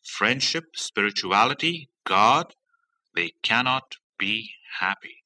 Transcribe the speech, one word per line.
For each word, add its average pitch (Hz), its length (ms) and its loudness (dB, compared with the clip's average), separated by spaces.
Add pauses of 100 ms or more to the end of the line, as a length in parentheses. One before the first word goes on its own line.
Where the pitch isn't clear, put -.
friendship, - 600 -2 (120)
spirituality, 110 1120 0 (180)
God, 160 480 2 (640)
they 87 160 -2 (120)
cannot - 400 0 (340)
be 107 320 -4 (300)
happy. - 460 -4